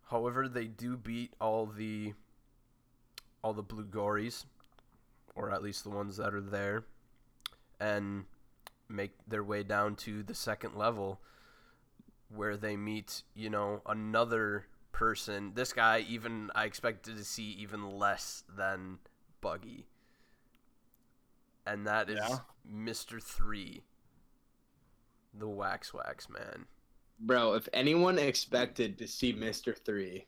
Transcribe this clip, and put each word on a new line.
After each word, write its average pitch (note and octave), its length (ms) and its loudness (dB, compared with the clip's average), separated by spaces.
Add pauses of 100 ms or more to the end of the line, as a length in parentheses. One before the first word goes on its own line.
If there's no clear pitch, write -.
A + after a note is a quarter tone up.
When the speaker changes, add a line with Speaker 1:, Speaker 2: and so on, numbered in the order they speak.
(100)
Speaker 1:
However, B2 380 2
they A#2+ 180 -2
do A#2+ 300 -6
beat A#2 440 -6
all A2 260 2
the, G#2+ 480 -6 (1300)
all A2 120 0
the G#2 80 -6
blue G#2+ 220 -8
gories, G#2 600 -2 (880)
or G2 160 -4
at G2 120 0
least G2+ 220 -6
the G#2 60 -8
ones G2+ 280 -4
that G2+ 160 -2
are G2+ 60 0
there, G2+ 440 -2 (960)
and G2+ 440 0 (640)
make G2+ 240 -4 (140)
their G#2 180 0
way G#2 180 0
down G#2 340 2
to G#2+ 260 -6
the G2+ 120 -8
second - 420 -4
level, G#2 440 0 (1080)
where G#2 280 -2
they G#2 200 -2
meet, G#2+ 460 -4 (120)
you A2 140 -6
know, G#2 380 0
another G#2+ 800 2 (260)
person. G#2 600 2
This B2 180 0
guy, A2+ 360 6
even, A2+ 460 -4
I G#2+ 100 2
expected A2 520 -2
to G#2 80 -8
see G#2+ 260 -6 (100)
even G#2 380 -6
less - 460 0 (100)
than F#2+ 440 -2 (420)
Buggy. - 460 -6 (1800)
And G#2 200 -2
that G#2 240 2
is G#2+ 80 -2
Speaker 2:
Yeah. A#2+ 200 0 (260)
Speaker 1:
Mister A2 560 -6
Three, - 600 2 (1500)
the G#2+ 160 -6
Wax G2 460 -2
Wax - 340 -6
Man. - 380 -10 (540)
Speaker 3:
Bro, A2+ 340 8
if A2+ 180 2
anyone E3+ 460 8
expected B2 800 2
to A2 80 -6
see A#2+ 260 2
Mister G#2+ 400 -2
Three F#2+ 560 -4